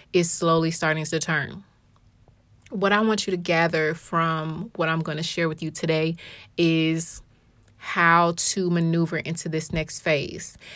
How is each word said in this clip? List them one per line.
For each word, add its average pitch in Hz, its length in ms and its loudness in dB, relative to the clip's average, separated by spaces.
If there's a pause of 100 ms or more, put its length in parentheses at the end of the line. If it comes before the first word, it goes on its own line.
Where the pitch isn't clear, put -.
(120)
is 175 180 2
slowly 165 420 2
starting 156 340 -2
to 160 140 -2
turn. 160 440 -4 (1040)
What 196 220 0
I 202 80 4
want 214 280 0
you 196 40 -4
to 185 60 0
gather 165 560 0
from 165 840 -4
what 165 140 -2
I'm 160 100 0
gonna 156 240 -4
share 170 240 -2
with 160 160 -6
you 156 80 -6
today 160 460 0 (400)
is 165 640 0 (640)
how 170 540 6
to 180 320 2
maneuver 165 480 2
into 165 320 -4
this 160 240 -4
next 160 280 -2
phase. 160 540 -2 (200)